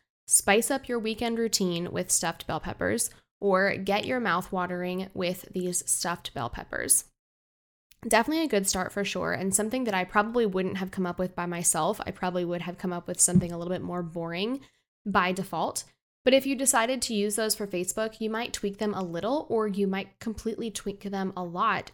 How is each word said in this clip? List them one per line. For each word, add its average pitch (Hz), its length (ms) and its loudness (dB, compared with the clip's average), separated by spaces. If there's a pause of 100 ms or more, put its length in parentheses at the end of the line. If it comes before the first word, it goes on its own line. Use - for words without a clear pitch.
(260)
Spice 214 460 4
up 269 160 -2
your 240 100 -2
weekend 226 400 -2
routine 180 540 2
with 180 180 -2
stuffed - 380 0
bell 156 140 -2
peppers," - 480 0 (320)
or 190 340 4
"Get 190 300 0
your 254 160 0
mouth 185 320 0
watering 180 600 -2
with 185 380 -2
these 180 380 -2
stuffed - 440 -4
bell 123 160 -4
peppers." - 540 0 (1040)
Definitely 294 380 4
a 269 40 -2
good 196 180 2
start - 260 -2
for 202 100 0
sure, 175 300 -2
and 190 200 -2
something 220 300 0
that 220 100 0
I 185 120 0
probably 226 400 2
wouldn't 190 320 0
have 185 140 -4
come 180 140 -2
up 175 140 -2
with 185 160 -2
by 175 100 -4
myself. 175 600 0
I - 60 -4
probably 180 340 -2
would 175 160 -2
have 175 160 -8
come 180 160 -4
up 175 140 -8
with 180 120 -4
something 180 320 4
a 170 60 -8
little 175 160 -4
bit 185 80 -4
more 175 220 -4
boring 170 580 -4 (440)
by 190 280 4
default. 185 500 -4 (420)
But 254 80 8
if 269 120 6
you 269 100 0
decided 247 460 4
to 233 120 -2
use 208 220 2
those 220 180 2
for 208 140 -2
Facebook, 202 540 -2
you 220 80 0
might 226 240 -2
tweak 202 240 -4
them 208 160 0
a 190 100 -4
little, 180 460 -2
or 220 180 2
you 202 200 0
might 190 320 -4
completely 226 520 -4
tweak 202 300 -8
them 190 340 -2
a 180 80 -6
lot 180 500 -2